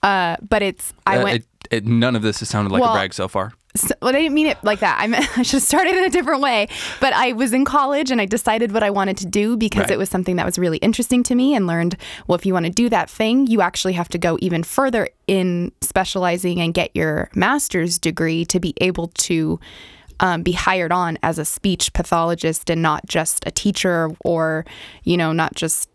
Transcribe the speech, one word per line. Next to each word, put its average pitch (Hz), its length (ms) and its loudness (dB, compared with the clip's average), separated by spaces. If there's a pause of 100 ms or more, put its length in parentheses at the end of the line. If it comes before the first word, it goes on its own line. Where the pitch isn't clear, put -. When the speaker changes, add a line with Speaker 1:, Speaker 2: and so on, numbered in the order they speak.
Speaker 1:
uh, 185 340 0 (100)
but 208 160 0
it's, - 300 -4 (140)
I 101 120 2
Speaker 2:
Uh, 127 60 2
Speaker 1:
went 101 120 0
Speaker 2:
it, 113 100 -6 (240)
it, 110 160 -2
none 117 300 2
of 107 60 -2
this 107 180 0
has 107 80 -8
sounded 104 240 0
like 156 100 2
Speaker 1:
Well, 233 80 4
Speaker 2:
a 220 40 2
brag 95 200 -2
so 95 140 -4
far. 101 240 -4 (220)
Speaker 1:
so, - 280 0
well, 247 120 2
I 277 60 2
didn't 311 140 0
mean 302 140 4
it 247 140 -2
like 208 180 0
that. 180 200 2
I 208 60 0
meant, 233 180 0
<laughs> - 140 -4
I 254 40 2
should 262 160 2
have - 40 2
started 359 320 2
in 370 100 2
a 370 60 2
different 285 320 0
way. 226 260 0 (320)
But 262 140 2
I 247 180 2
was 226 220 0
in 262 100 4
college 277 460 0
and 247 100 2
I 202 60 0
decided 220 460 0
what 220 100 2
I 202 80 2
wanted 196 280 0
to 190 80 -8
do 214 300 0
because 220 260 0
Speaker 2:
Right. - 100 2
Speaker 1:
it - 60 0
was - 120 -2
something 185 260 -2
that 175 80 0
was 180 140 -2
really 170 200 0
interesting 247 440 2
to 247 140 0
me, 269 180 2
and 202 140 2
learned, 170 280 0 (300)
well, 175 100 2
if 170 80 -4
you 196 80 2
wanna 170 160 0
do 233 220 2
that 175 180 2
thing, 240 380 2
you 220 160 4
actually 185 320 0
have 170 160 -2
to 175 80 -4
go 170 240 2
even 175 220 0
further 240 440 0 (200)
in 180 420 0 (100)
specializing 180 800 0
and 165 140 0
get - 200 0
your 160 400 -2
master's 185 640 0
degree 165 480 -2
to 185 140 0
be 175 220 -4
able 175 320 -2
to, 165 440 0 (640)
um, 175 220 0
be 175 100 0
hired 175 400 0
on 175 300 0
as 165 160 0
a 156 60 -4
speech - 500 0
pathologist 170 760 0
and 165 120 0
not 156 240 0
just - 400 -2
a 165 40 -4
teacher 175 600 0 (140)
or, 160 400 0 (400)
you 175 120 2
know, 160 160 0
not 165 220 0
just - 400 -2